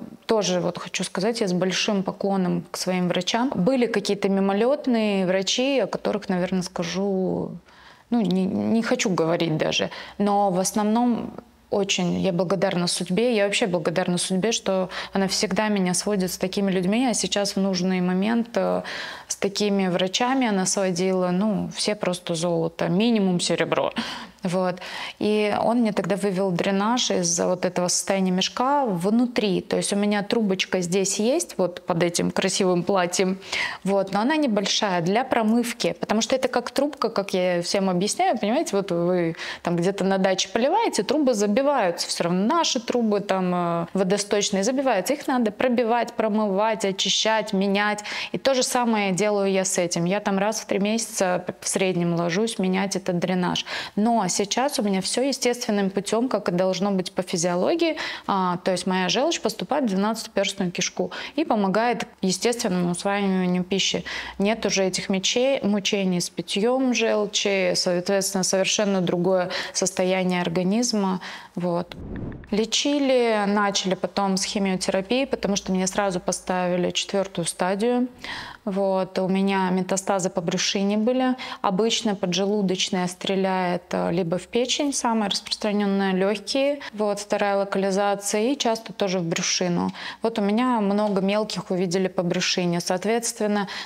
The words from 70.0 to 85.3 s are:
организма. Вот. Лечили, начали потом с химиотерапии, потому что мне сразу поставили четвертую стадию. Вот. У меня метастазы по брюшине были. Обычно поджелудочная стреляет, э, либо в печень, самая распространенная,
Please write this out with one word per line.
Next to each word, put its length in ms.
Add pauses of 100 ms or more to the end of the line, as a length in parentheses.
организма. 800 (360)
Вот. 400 (560)
Лечили, 960
начали 480
потом 420
с 60
химиотерапии, 840
потому 300
что 160
мне 160
сразу 320
поставили 720
четвертую 540
стадию. 640 (580)
Вот. 540
У 100
меня 400
метастазы 600
по 120
брюшине 560
были. 380 (260)
Обычно 540
поджелудочная 920
стреляет, 840
э, 200
либо 260
в 100
печень, 460
самая 360
распространенная, 840